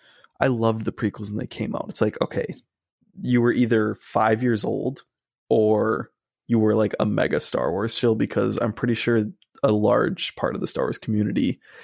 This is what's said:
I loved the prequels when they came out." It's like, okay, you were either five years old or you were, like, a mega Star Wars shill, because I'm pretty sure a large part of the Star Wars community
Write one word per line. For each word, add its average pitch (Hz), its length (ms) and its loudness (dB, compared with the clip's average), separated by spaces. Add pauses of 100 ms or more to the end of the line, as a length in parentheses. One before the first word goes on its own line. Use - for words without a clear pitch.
(400)
I 135 80 2
loved 113 380 0
the 104 60 0
prequels 104 380 -4
when 104 80 -6
they - 100 -6
came - 280 -6
out." - 140 -6
It's - 120 -4
like, 107 200 0
okay, - 320 -4 (680)
you 123 200 2
were 120 120 2
either 110 420 2
five 110 480 0
years 117 200 0
old 107 400 -4 (460)
or 107 640 2 (380)
you 117 100 4
were, 107 160 4
like, 107 240 2
a - 60 4
mega 104 340 0
Star 67 320 -2
Wars 104 240 -2
shill, 113 200 2
because 110 420 -2
I'm 117 160 -2
pretty 123 220 -2
sure 117 260 2 (420)
a 135 80 4
large 110 640 2
part - 200 -4
of - 60 -4
the - 60 -4
Star - 180 -2
Wars - 120 -4
community 107 640 0 (240)